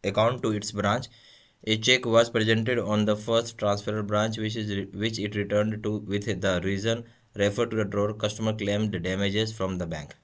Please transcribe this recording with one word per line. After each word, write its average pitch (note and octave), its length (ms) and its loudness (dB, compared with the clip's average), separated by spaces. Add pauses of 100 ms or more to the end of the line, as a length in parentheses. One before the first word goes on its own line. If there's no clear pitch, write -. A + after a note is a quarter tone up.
account A2 400 2
to A2 100 2
its G2+ 200 -4
branch, G#2 360 0 (540)
a A2 160 2
check B2 280 4
was A#2 240 6
presented A2+ 560 2
on G#2+ 180 2
the G#2+ 120 4
first A2+ 400 0
transferor G#2 460 0
branch G#2+ 360 0
which A2 160 -2
is G#2+ 160 -4
re-, G2 240 -2
which A2 240 -2
it G#2+ 160 -4
returned G#2 480 0
to G#2+ 140 -2 (100)
with G2+ 180 -2 (160)
the F#2 220 2
reason G#2 400 -2 (320)
refer G#2 300 2
to A2+ 100 -6
the G#2+ 100 2
drawer, G2+ 300 0
customer G#2+ 400 -2
claimed G2+ 480 -2
damages G2+ 500 0
from F#2+ 240 -4
the F2 100 -4
bank। D#2 360 -10